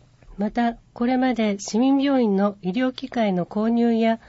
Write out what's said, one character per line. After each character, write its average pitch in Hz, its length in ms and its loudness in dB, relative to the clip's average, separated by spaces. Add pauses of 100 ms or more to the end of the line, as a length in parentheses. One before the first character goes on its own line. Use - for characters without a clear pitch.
(360)
ま 208 140 -4
た、 233 260 -2 (160)
こ 240 140 -4
れ 254 100 2
ま 254 160 0
で 214 260 -2
市 - 200 -4
民 269 200 4
病 269 240 2
院 208 140 2
の 202 240 0
医 180 100 -4
療 254 220 -2
機 254 160 -12
械 214 240 0
の 175 140 -2
購 214 220 -2
入 233 260 2
や、 226 340 0